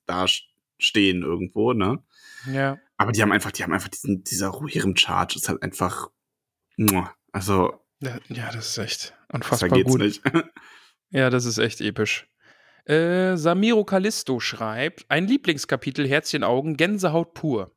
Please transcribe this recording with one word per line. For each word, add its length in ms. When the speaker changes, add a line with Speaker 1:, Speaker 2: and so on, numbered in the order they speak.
Speaker 1:
dastehen 1160
irgendwo, 520
ne? 280
Speaker 2:
Ja. 280
Speaker 1:
Aber 160
die 80
haben 120
einfach, 180
die 140
haben 80
einfach 160
diesen, 360
dieser 240
Rohirrim-Charge 880
ist 120
halt 140
einfach, 460
muah, 360
also 420
Speaker 2:
Ja, 280
ja, 240
das 180
ist 80
echt 220
Speaker 1:
besser 80
Speaker 2:
unfassbar 360
Speaker 1:
geht's 200
Speaker 2:
gut. 100
Speaker 1:
nicht. 240
<laughs> 60
Speaker 2:
Ja, 200
das 160
ist 120
echt 220
episch. 480
Äh, 520
Samiro 480
Callisto 540
schreibt, 680
ein 180
Lieblingskapitel, 800
Herzchen, 380
Augen, 320
Gänsehaut 580
pur. 420